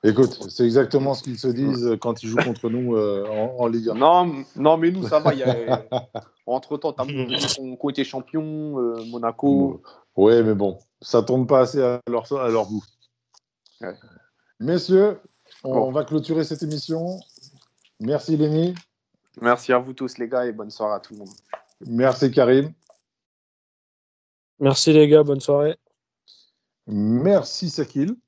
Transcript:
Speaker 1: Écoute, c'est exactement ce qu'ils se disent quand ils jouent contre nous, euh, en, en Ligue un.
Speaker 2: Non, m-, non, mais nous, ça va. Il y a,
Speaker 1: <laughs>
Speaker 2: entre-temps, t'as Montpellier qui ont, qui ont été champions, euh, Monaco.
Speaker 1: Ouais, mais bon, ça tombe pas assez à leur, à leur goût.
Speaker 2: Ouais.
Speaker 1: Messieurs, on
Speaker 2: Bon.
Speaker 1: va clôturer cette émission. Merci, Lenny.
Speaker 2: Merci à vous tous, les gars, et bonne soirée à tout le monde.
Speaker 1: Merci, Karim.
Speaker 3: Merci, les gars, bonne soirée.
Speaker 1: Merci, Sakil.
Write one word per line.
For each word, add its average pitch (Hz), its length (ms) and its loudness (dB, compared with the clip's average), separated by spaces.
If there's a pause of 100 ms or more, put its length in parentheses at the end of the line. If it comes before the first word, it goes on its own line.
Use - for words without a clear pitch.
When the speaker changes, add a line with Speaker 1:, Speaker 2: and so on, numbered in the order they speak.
Speaker 1:
Écoute, 110 440 2
c'est 123 160 0
exactement 135 480 2
ce 127 100 -8
qu'ils 123 160 -10
se 131 80 -4
disent 120 540 -2
quand 117 200 -4
ils 113 60 -12
jouent 120 160 -2
contre 117 260 -4
nous, 120 260 -2
euh, 101 340 0
en, 120 340 -4
en 120 40 2
Ligue 113 220 -2
un. 107 60 -4
Speaker 2:
Non, 170 300 6
m-, 139 200 -8 (120)
non, 151 200 4
mais 165 140 2
nous, 185 160 -4
ça 151 120 2
va. 156 140 2
Il 139 60 -6
y 131 40 -4
a, 120 420 -2 (280)
Speaker 1:
<laughs> - 320 -14
Speaker 2:
entre-temps, 143 460 -4
t'as 131 140 -6
Montpellier 135 320 -6
qui 139 240 -4
ont, 127 160 -12
qui - 80 -8
ont 143 40 0
été 135 140 -4
champions, 151 760 -8
euh, 117 260 -4
Monaco. 117 760 -2 (360)
Speaker 1:
Ouais, 113 260 6
mais 110 120 2
bon, 95 220 -2 (240)
ça 117 220 0
tombe 127 240 0
pas 135 140 4
assez 127 200 0
à 123 260 0
leur, 120 260 -6
à 127 160 -2
leur 110 180 0
goût. 104 160 -8 (960)
Speaker 2:
Ouais. 90 160 -12 (640)
Speaker 1:
Messieurs, 185 640 0 (420)
on 131 100 -6
Speaker 2:
Bon. 131 180 0
Speaker 1:
va 147 120 -2
clôturer 156 400 -2
cette 156 200 -8
émission. 160 580 -6 (800)
Merci, 147 340 -2
Lenny. 156 400 0 (640)
Speaker 2:
Merci 120 320 0
à 123 60 4
vous 127 160 -4
tous, 131 240 -10
les 117 100 -6
gars, 123 180 -2
et 120 60 -4
bonne 107 180 -12
soirée 107 260 -4
à 98 40 -8
tout - 140 -20
le 104 60 -20
monde. 98 100 -20 (580)
Speaker 1:
Merci, 131 420 2
Karim. 135 440 4 (1900)
Speaker 3:
Merci, 139 320 4
les 151 160 8
gars, 151 160 8
bonne 143 160 0
soirée. 147 380 0 (1080)
Speaker 1:
Merci, 120 840 0
Sakil. 156 480 -4 (100)